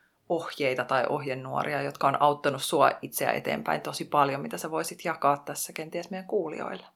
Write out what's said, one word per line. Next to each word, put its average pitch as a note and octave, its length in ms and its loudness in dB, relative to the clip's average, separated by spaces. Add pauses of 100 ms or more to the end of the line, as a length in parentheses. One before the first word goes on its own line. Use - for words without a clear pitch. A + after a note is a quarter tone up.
(300)
ohjeita C3+ 560 0
tai C3 240 2
ohjenuoria, C#3 720 -2
jotka C#3+ 260 0
on C#3 140 4
auttanut C#3+ 400 4
sua C#3+ 300 6 (100)
itseä - 300 0
eteenpäin D3 500 0
tosi - 240 -6
paljon, C#3 360 2
mitä D#3+ 160 -6
sä D#3+ 140 -6
voisit D#3+ 340 -6
jakaa C#3+ 320 2
tässä - 360 -8
kenties D#3+ 380 -8
meidän F#3+ 160 -10
kuulijoille? F#3 580 -4 (100)